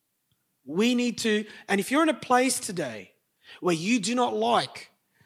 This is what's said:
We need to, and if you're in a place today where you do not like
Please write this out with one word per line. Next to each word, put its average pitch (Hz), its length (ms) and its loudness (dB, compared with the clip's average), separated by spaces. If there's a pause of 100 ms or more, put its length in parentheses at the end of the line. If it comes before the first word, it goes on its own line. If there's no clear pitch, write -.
(640)
We 208 300 0
need 240 240 0
to, 214 260 0 (220)
and 196 120 2
if 196 120 -4
you're 302 120 4
in 320 60 4
a 294 40 2
place 254 460 2
today 127 520 -8 (480)
where 175 160 2
you 202 240 0
do 208 160 -2
not 247 180 0
like 214 560 0 (360)